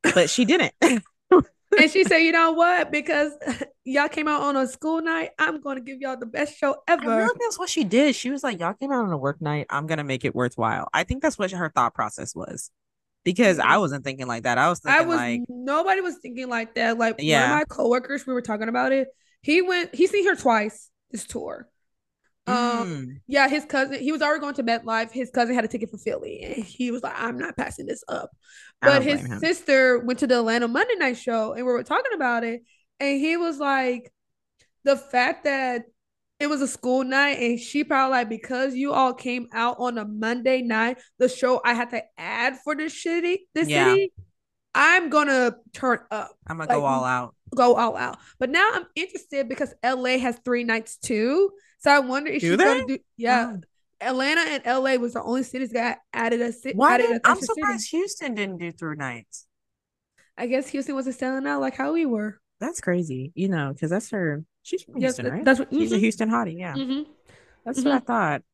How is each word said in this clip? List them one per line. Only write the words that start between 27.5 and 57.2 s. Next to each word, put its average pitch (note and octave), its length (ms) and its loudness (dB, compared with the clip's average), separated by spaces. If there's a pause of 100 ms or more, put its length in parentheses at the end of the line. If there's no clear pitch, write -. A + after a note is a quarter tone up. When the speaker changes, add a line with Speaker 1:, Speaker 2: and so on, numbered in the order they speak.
Speaker 2:
passing - 300 -8
this - 200 -8
up." - 240 -8 (500)
Speaker 1:
I - 60 4
Speaker 2:
But C#4 120 8
Speaker 1:
don't C4 60 2
Speaker 2:
his C#4+ 180 0
Speaker 1:
blame - 100 -8
him. - 80 -6
Speaker 2:
sister C4+ 580 2
went A#3+ 220 -4
to C4+ 80 0
the B3 100 4
Atlanta A#3 300 0
Monday G4+ 260 0
night C4+ 240 0
show, A3+ 360 -4
and B3 120 -6
we B3+ 60 0
were A#3+ 100 0
talking A#4+ 320 -2
about A#3+ 300 -2
it, A#3 180 -6 (380)
and C#4 180 0
he D#4 180 0
was E4 220 -2
like, C4 540 -2 (720)
the C#4 120 4
fact B3 480 0
that C4 420 -2 (520)
it D4 80 -2
was D4 160 0
a C4+ 60 0
school B3+ 340 0
night, C#4 380 2
and A#3+ 180 0
she C#4+ 240 -4
probably C4+ 360 2
like, A#3 100 -2
"Because B3 480 -4
you C#4 160 -2
all B3+ 200 4
came B3 400 -6
out A#3 280 -2
on A#3+ 180 -2
a G#3+ 60 -6
Monday A#3 580 -2
night, A#3 360 0 (200)
the B3 100 4
show B3+ 360 2
I A#3+ 100 4
had A#3+ 160 -2
to A#3+ 120 -6 (140)
add A#3 460 -4
for D4+ 140 -2
the D#4 140 -6
city, F4 640 -4
the D#4 100 0
Speaker 1:
Yeah. C3+ 220 4
Speaker 2:
city, - 260 2 (600)
I'm E4 380 4
gonna C4 460 2 (160)
turn B3 260 0 (140)
up. - 240 -8 (100)
Speaker 1:
I'ma D#3+ 200 -8
Speaker 2:
Like, D3 100 2
Speaker 1:
go C#3+ 80 0
all B2+ 200 2
out. B2 300 -2 (220)
Speaker 2:
go B3 180 6
all A3+ 220 0
out." - 220 -6 (200)
But B3+ 120 -2
now F#4 220 4
I'm F4 220 -4
interested C#4+ 540 -6
because C4+ 340 -6
L B3+ 240 0
A B3+ 120 2
has A#3+ 260 -2
three A#3+ 180 0
nights A3+ 360 -4
too. C4+ 520 0 (280)
So C#4+ 120 2
I C#4+ 100 8
wonder C4+ 320 -2
if C#4+ 80 -2
Speaker 1:
Do E3+ 100 0
Speaker 2:
she's F#3+ 60 4
gonna C4+ 300 6
Speaker 1:
they? C4+ 100 -4
Speaker 2:
do, - 20 -10 (180)
yeah. A#3+ 380 0
Speaker 1:
Oh. F3+ 60 -10 (400)
Speaker 2:
Atlanta C4 400 0
and D4+ 260 -2
L C4 220 0
A C4 100 2
was A#3+ 140 -2
the A#3+ 100 -6
only B3+ 200 -2
cities B3 300 -6
that A#3 260 -2 (140)
added A#3 280 0
a A#3+ 120 -2
ci-, B3+ 220 -10
Speaker 1:
Why B3 200 6
Speaker 2:
added A4+ 120 4
Speaker 1:
did, A#3+ 100 2
Speaker 2:
an A3+ 80 -4